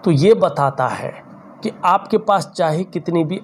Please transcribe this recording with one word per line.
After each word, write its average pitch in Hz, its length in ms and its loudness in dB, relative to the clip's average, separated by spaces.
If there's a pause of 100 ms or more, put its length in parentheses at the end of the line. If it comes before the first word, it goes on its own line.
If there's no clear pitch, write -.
तो 185 80 2
ये 165 220 6
बताता 143 540 0
है - 260 -8 (500)
कि 220 80 -4 (140)
आपके 196 320 0
पास 196 380 -2
चाहे 165 280 0
कितनी 170 400 -2
भी 175 200 -4